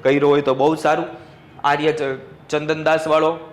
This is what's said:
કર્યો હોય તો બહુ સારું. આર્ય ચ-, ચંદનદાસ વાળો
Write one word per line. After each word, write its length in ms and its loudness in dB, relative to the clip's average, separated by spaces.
કર્યો 240 2
હોય 140 4
તો 140 0
બહુ 200 2
સારું. 300 -2
આર્ય 280 0
ચ-, 280 -4
ચંદનદાસ 580 -2
વાળો 300 2